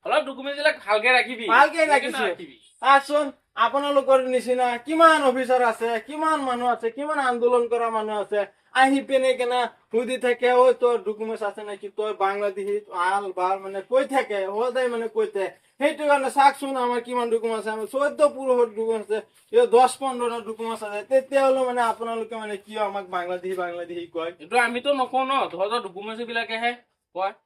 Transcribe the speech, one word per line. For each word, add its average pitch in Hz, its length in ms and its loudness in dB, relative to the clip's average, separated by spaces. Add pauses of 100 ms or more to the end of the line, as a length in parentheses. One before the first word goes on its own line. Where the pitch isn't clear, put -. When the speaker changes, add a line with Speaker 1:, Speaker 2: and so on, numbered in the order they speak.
Speaker 1:
অলপ 302 200 0
ডকুমেণ্টছ 269 360 -10
বিলাক 302 260 0
ভালকে 214 260 2
ৰাখিবি। 233 360 0
Speaker 2:
ভালকে 294 300 6
Speaker 1:
এনেকে 302 160 4
Speaker 2:
ৰাখিছো। 262 300 0
Speaker 1:
নাৰাখিবি। 170 320 -6 (260)
Speaker 2:
আচোন, 277 440 4 (300)
আপোনালোকৰ 269 680 2
নিচিনা 247 440 0 (100)
কিমান 320 460 4
অফিচাৰ 254 380 2
আছে, 233 280 0 (100)
কিমান 311 420 -2
মানুহ 247 280 -2
আছে, 233 200 -2
কিমান 294 300 -4
আন্দোলন 247 480 2
কৰা 233 220 0
মানুহ 214 300 -4
আছে, 202 200 -2 (340)
আহি 269 280 4
পিনে 262 320 2
কেনে 247 260 0 (320)
সুধি 240 260 -2
থাকে, 240 340 0
"ঐ, 247 220 6
তোৰ 240 300 2
ডকুমেণ্টছ 214 400 -6
আছে 202 200 -6
নেকি, 208 260 -12
তই 214 240 -6
বাংলাদেশী, 196 640 -2 (160)
ভাল, 190 400 -2
ভাল", 185 280 -2
মানে, 196 220 -10
কৈ 262 260 0
থাকে, 240 380 -2
সদায়, 240 420 -2
মানে, 226 200 -4
কৈ 220 200 -2
থাকে। 196 200 -4 (320)
সেইটো 302 240 -2
কাৰণে 285 280 2
চাওকচোন, 277 460 2
আমাৰ 247 240 0
কিমান 240 280 -4
ডকুমেণ্টছ 220 320 -2
আছে, 214 100 -6
আমাৰ 220 160 -6
চৈধ্য 285 420 -2
পুৰুষৰ 247 400 2
ডকুমেণ্টছ 220 420 -4
আছে, 214 80 -2 (320)
এই 240 160 6
দহ 240 200 6 (120)
পোন্ধৰটা 240 400 -4
ডকুমেণ্টছ 220 440 -8
আছে। 208 200 -6
তেতিয়াহ'লে, 262 640 2
মানে, 247 160 -2
আপোনালোকে, 226 540 -4
মানে, 214 220 -8
কিয় 214 220 -10
আমাক 202 300 -4
বাংলাদেশী, 180 460 -6
বাংলাদেশী 175 520 -8
কয়? 165 320 -6
Speaker 1:
এইটো 180 180 -8
আমিতো 240 360 0
নকওঁ 262 320 0
ন, 269 80 -2 (160)
তহঁতৰ 202 340 -2
ডকুমেণ্টছ 202 400 -12
বিলাকেহে 233 480 -4 (440)
কয়। 190 180 -4 (120)